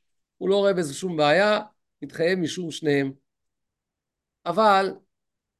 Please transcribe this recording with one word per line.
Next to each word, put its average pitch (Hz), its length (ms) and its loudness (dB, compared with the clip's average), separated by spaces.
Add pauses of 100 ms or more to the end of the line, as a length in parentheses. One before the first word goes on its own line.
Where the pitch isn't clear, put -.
(380)
הוא 185 100 -4
לא 196 80 2
רואה 202 180 2
בזה 156 200 -4
שום 180 220 -8
בעיה, 185 440 2 (420)
מתחייב 165 360 -2
משום 170 320 -6
שניהם. 143 420 -2 (1300)
אבל 190 480 2 (640)